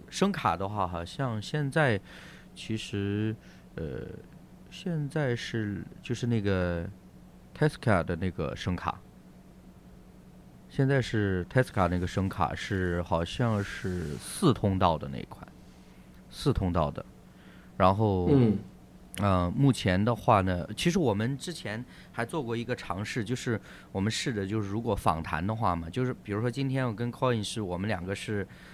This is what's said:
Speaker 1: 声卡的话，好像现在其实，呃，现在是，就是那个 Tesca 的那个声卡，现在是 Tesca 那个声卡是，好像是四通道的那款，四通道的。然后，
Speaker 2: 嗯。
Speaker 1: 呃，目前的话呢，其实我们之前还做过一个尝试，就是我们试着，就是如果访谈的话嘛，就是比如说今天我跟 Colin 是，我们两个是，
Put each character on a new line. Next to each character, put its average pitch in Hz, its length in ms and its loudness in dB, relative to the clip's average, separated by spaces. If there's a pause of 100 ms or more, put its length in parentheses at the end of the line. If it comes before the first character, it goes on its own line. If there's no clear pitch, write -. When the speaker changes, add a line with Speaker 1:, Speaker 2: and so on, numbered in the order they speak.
(100)
Speaker 1:
声 196 200 2
卡 131 240 0
的 95 140 -2
话， 101 180 0
好 87 160 -4
像 113 380 -4
现 143 300 -4
在 131 280 4 (560)
其 - 220 -6
实， 104 580 -2 (420)
呃， 71 260 -6 (680)
现 156 380 -4
在 131 260 0
是， 104 480 -4 (200)
就 123 120 -4
是 120 120 -4
那 117 160 2
个 90 440 2 (720)
Tesca 110 460 4
的 87 120 -2
那 90 140 -2
个 73 240 -4
声 90 220 -2
卡， - 240 -4 (1700)
现 135 180 0
在 135 140 4
是 98 460 0
Tesca 104 420 2
那 87 100 0
个 90 80 0
声 95 220 0
卡 - 260 -2
是， 90 460 -2
好 87 240 0
像 107 400 0
是 90 560 -6
四 - 320 4
通 95 260 0
道 87 200 4
的 71 100 -8
那 65 220 -8
款， - 180 -18 (800)
四 - 240 0
通 92 180 0
道 80 200 2
的。 - 120 -8 (760)
然 95 180 6
后， 98 340 4
Speaker 2:
嗯。 117 280 6 (600)
Speaker 1:
呃， 90 320 4
目 139 200 6
前 98 320 2
的 120 100 4
话 107 280 4
呢， 90 220 0 (120)
其 - 120 0
实 175 80 2
我 139 160 4
们 113 240 -2
之 170 160 -10
前 117 320 -8 (280)
还 117 120 -4
做 156 160 -4
过 113 160 -2
一 117 80 -4
个 120 120 -4
尝 98 280 -6
试， 110 200 -2
就 113 100 -4
是 117 260 -2 (300)
我 95 100 -2
们 101 80 2
试 123 240 -2
着， 98 140 -2
就 107 160 0
是 98 60 -4
如 104 120 -2
果 117 140 0
访 82 260 0
谈 80 240 -4
的 107 80 0
话 110 220 2
嘛， 82 160 -4
就 123 140 -2
是 127 180 -2
比 - 80 -10
如 101 100 -2
说 120 80 0
今 135 200 -2
天 131 180 0
我 117 60 -2
跟 120 200 -4
Colin 120 300 0
是， 110 180 -6
我 90 160 -2
们 98 120 -2
两 90 160 -2
个 95 100 -4
是， 101 320 -4 (280)